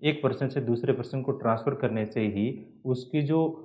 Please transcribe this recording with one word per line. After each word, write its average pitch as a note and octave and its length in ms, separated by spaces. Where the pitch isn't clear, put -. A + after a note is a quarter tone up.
एक D3 200
person C3 240
से C3 140
दूसरे A#2+ 320
person - 280
को C3 100
ट्रांसफ़र A2+ 420
करने A2 320
से A2 160
ही G#2 440
उसकी C3 360
जो D#3+ 260